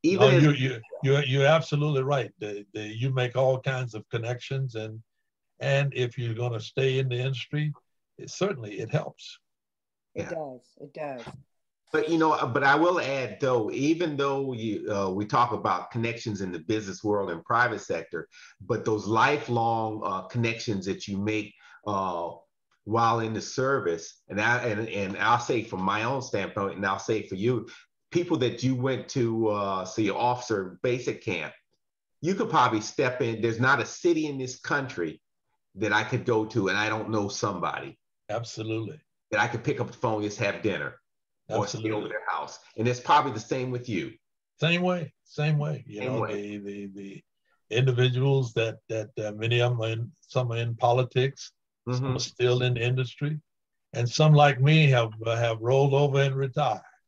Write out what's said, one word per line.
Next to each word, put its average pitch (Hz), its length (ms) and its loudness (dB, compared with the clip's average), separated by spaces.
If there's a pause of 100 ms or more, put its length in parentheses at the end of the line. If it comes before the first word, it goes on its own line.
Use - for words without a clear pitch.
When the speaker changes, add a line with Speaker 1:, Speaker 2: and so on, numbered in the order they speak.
Speaker 1:
Even 190 280 8
Speaker 2:
No, 139 60 8
Speaker 1:
as 139 60 8
Speaker 2:
you, 147 100 8
you, 127 280 0 (220)
you're, 139 220 4
you're 135 220 4
absolutely 151 560 2
right. 135 360 -2
The, 104 340 -8
the, 107 100 -8
you 113 300 -4
make 123 240 0
all 131 240 2
kinds 127 340 -4
of 107 140 -10
connections, 120 680 -4
and, 110 260 -8 (600)
and 139 340 2
if 123 220 -2
you're 117 180 -4
gonna 117 260 -4
stay 131 380 0
in 135 120 0
the 123 80 -2
industry, 135 540 -2 (440)
it - 140 -14
certainly, 120 500 -4
it 110 100 -8
helps. - 480 -6 (760)
Speaker 3:
It - 80 -8
Speaker 1:
Yeah. - 80 -10
Speaker 3:
does. 143 320 -10 (180)
It 143 140 -18
does. 139 280 -10 (680)
Speaker 1:
But, 156 160 2
you 165 100 2
know, 147 360 2
but 139 100 2
I 139 120 6
will 170 240 4
add, 127 400 -4
though, 123 320 2
even 156 440 0
though 139 380 0
you, 107 360 -4
uh, 98 200 0
we 101 160 -2
talk 120 260 2
about 92 380 -2
connections 113 500 -4
in 92 120 -4
the 85 80 -6
business 98 440 -4
world 101 260 0
and 82 140 -6
private 117 360 2
sector, 82 460 -6 (340)
but 107 260 -2
those 107 200 0
lifelong, 113 960 0
uh, 95 200 -4
connections 107 640 -4
that 92 220 -6
you 98 100 -4
make, 107 340 -4 (340)
uh, 92 440 -4 (540)
while 117 360 2
in 110 140 -4
the 104 80 -4
service, 127 840 -2
and 98 120 -4
I, 120 240 2
and, 110 240 -2
and 95 300 -4
I'll 113 220 2
say 123 220 0
from 92 200 -6
my 101 220 0
own 135 180 -2
standpoint, 98 540 -4
and 98 100 -4
I'll 98 120 0
say 110 280 -2
for - 80 -8
you, 110 340 0 (440)
people 175 260 0
that 120 240 0
you 131 140 2
went 123 320 -2
to, 113 400 0
uh, 98 360 0
see, 104 260 0
officer 110 720 -2
basic 127 420 -2
camp, 82 280 -4 (680)
you 175 140 0
could 220 160 -2
probably 123 300 4
step 127 420 -2
in. 113 180 -2
There's 110 200 0
not 131 200 4
a 110 60 -2
city 156 400 0
in 139 120 -6
this 127 220 -8
country 120 600 -4 (560)
that 101 160 -2
I 107 120 2
could 120 200 -4
go 110 200 2
to 107 240 -2
and 95 80 0
I 107 120 0
don't 107 220 -4
know 104 180 0
somebody. 85 720 -4 (300)
Speaker 2:
Absolutely. 110 720 -6 (320)
Speaker 1:
That 104 80 0
I 117 80 2
could 123 160 -6
pick 143 160 -2
up 107 80 -4
the - 80 -16
phone, 110 260 -2
just 104 160 -4
have 101 240 -2
dinner, 78 340 -2 (520)
or 113 200 -2
stay 107 100 -8
Speaker 2:
Absolutely. 110 140 -2
Speaker 1:
over 104 160 -4
their 107 200 -8
house. 78 300 -6 (180)
And 113 120 0
it's 123 100 -2
probably 147 320 2
the 113 80 -8
same 127 320 -4
with 123 180 -6
you. 85 240 -4 (480)
Speaker 2:
Same 175 220 2
way, 180 300 -2 (120)
same 151 320 0
way. 147 300 -4
You 104 140 -12
Speaker 1:
Same 127 120 -2
Speaker 2:
know, 113 100 -2
Speaker 1:
way. 101 360 -6
Speaker 2:
the, - 0 -
the, 101 360 -10
the - 840 -10
individuals 127 760 2
that, 113 240 -2 (100)
that, 110 220 -4 (140)
uh, 104 80 -4
many 113 280 0
of 123 100 4
them 120 120 -2
are 113 100 -2
in, 113 180 -6 (100)
some 123 300 -2
are 117 60 -4
in 117 180 -4
politics, 127 800 0 (360)
some 127 140 0
Speaker 1:
Mm-hmm. 131 140 0
Speaker 2:
are 120 40 -2
still 123 420 2
in 127 120 2
the 117 80 -2
industry, 127 580 -2 (540)
and 120 140 0
some 156 260 8
like 143 260 8
me 151 280 8
have, 117 220 4 (140)
uh, 113 120 0
have 117 240 0
rolled 135 340 4
over 139 260 4
and 135 140 2
retired. 135 480 -2 (260)